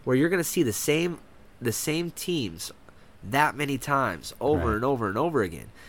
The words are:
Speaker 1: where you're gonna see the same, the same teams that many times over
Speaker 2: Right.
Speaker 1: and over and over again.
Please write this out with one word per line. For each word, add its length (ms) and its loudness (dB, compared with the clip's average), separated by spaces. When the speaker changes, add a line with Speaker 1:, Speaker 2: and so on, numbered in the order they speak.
Speaker 1:
where 120 4
you're 140 4
gonna 140 0
see 200 2
the 100 0
same, 460 0
the 100 0
same 400 -2
teams 600 -4
that 320 2
many 220 -2
times 640 -2
over 260 2
Speaker 2:
Right. 80 2
Speaker 1:
and 100 0
over 220 0
and 100 -2
over 240 2
again. 280 -6